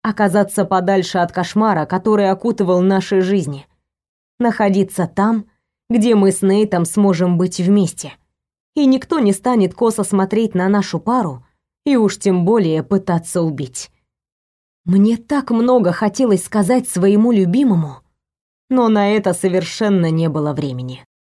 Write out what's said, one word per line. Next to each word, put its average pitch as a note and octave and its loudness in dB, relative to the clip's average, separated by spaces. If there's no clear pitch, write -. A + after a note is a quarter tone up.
Оказаться G3+ 0
подальше F#3 0
от F3 0
кошмара, F3+ -2
который G3 0
окутывал F#3+ 0
наши F#3+ 2
жизни. E3+ -2
Находиться G3+ 0
там, G#3+ -2
где A#3 2
мы G3 4
с F#3 -6
Нейтом G3 2
сможем F3+ 0
быть F3+ -2
вместе. F3+ 0
И D4 2
никто C4 0
не G#3 2
станет G3+ 0
косо A3+ -2
смотреть G#3 -2
на F3+ 0
нашу G3 -2
пару, D3+ -4
и C#4+ 2
уж G#3+ 0
тем F3+ 0
более F3 0
пытаться F3+ -4
убить. D3 -8
Мне G3+ 2
так C#4 -4
много A#3 2
хотелось G#3 0
сказать A3 0
своему G#3 2
любимому, F#3 0
но B3 2
на G#3 2
это G3+ 0
совершенно F#3 0
не D#3+ 0
было D3 -4
времени. B2+ -8